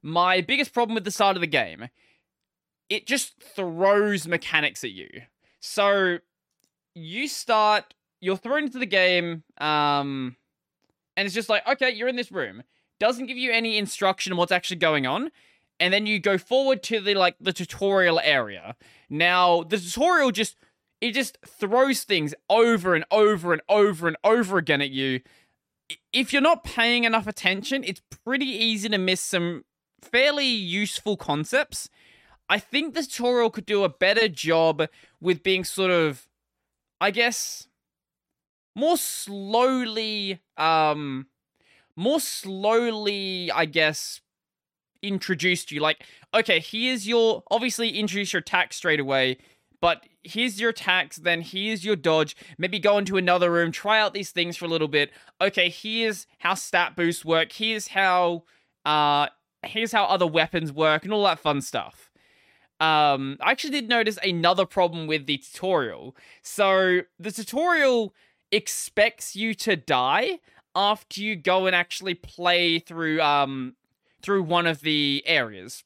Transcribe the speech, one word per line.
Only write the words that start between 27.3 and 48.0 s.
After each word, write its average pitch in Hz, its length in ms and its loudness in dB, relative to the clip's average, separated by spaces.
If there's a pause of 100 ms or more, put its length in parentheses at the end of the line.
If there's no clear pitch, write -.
it's 185 200 -8 (200)
pretty 269 220 -2
easy 220 440 -2
to 208 100 0
miss 185 220 0
some 175 440 -4 (380)
fairly 285 420 2
useful 208 720 -4
concepts. - 720 -4 (640)
I 202 80 2
think 294 360 -4
the 320 80 -2
tutorial 240 460 0
could 220 160 -10
do 202 200 0
a 170 40 0
better 214 380 2
job 160 640 2 (320)
with 175 200 0
being 190 220 0
sort 190 260 -2
of, 160 380 0 (720)
I 196 100 2
guess, 233 600 -4 (1080)
more 302 220 2
slowly, 214 1400 -2 (160)
um, 151 680 0 (680)
more 262 240 0
slowly, 202 1300 -2
I 160 140 2
guess, 156 560 0 (840)
introduced 185 720 -2
you. 147 80 -8
Like, 156 240 0 (300)
okay, 208 260 4
here's 226 480 -4
your, 226 420 2
obviously 226 480 -2
introduce 202 360 -4